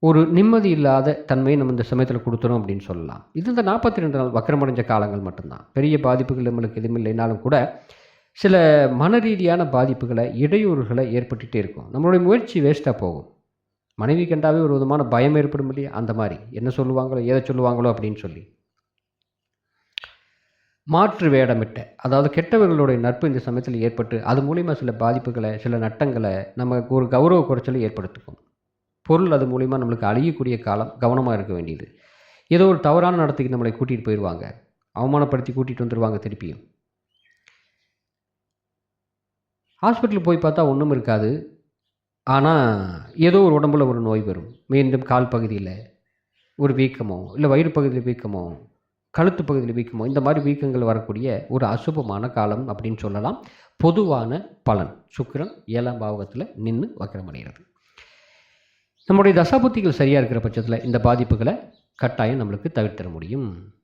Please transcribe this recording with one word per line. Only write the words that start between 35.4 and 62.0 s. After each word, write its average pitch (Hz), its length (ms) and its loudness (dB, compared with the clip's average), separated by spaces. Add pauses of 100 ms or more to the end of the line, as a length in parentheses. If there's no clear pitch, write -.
கூட்டிட்டு 127 320 -4
வந்துருவாங்க 113 360 -2
திருப்பியும். 101 420 -12 (3250)
ஹாஸ்பிட்டலுக்கு 208 460 0
போய் 170 160 2
பார்த்தா 156 220 2
ஒண்ணும் 143 240 0
இருக்காது. 113 380 0 (1000)
ஆனா, 135 260 4 (600)
ஏதோ 175 260 6
ஒரு 170 140 6
உடம்புல 147 320 2
ஒரு 120 120 0
நோய் 110 220 0
வரும். 92 260 -6 (200)
மீண்டும் 135 360 2
கால் 127 240 2
பகுதியில 107 440 -4 (880)
ஒரு 139 140 2
வீக்கமோ, 123 460 -2 (140)
இல்ல 147 140 0
வயிறு 151 220 4
பகுதியில 139 340 0
வீக்கமோ, 110 400 -6 (720)
கழுத்து 180 300 2
பகுதியில 135 300 -2
வீக்கமோ, 117 340 -6
இந்த 135 140 0
மாதிரி 147 220 2
வீக்கங்கள் 139 460 0
வரக்கூடிய 113 400 -2 (200)
ஒரு 127 160 0
அசுபமான 113 640 -4
காலம் 107 380 -4
அப்படின்னு 107 300 -8
சொல்லலாம். 107 400 -6 (420)
பொதுவான 160 640 0 (220)
பலன், 101 300 0 (160)
சுக்கிரன் 143 440 -8 (120)
ஏழாம் 117 360 -4
பாவகத்துல 104 420 -8 (120)
நின்னு 113 320 -4 (120)
வக்ரமடைகிறது. 82 600 -14 (1500)
நம்முடைய 196 260 6
தசாபுத்திகள் 220 640 2
சரியா 139 200 4
இருக்கிற 120 200 -2
பட்சத்துல 113 440 -4
இந்த 123 160 -2
பாதிப்புகளை 120 540 2 (420)
கட்டாயம் 120 440 -2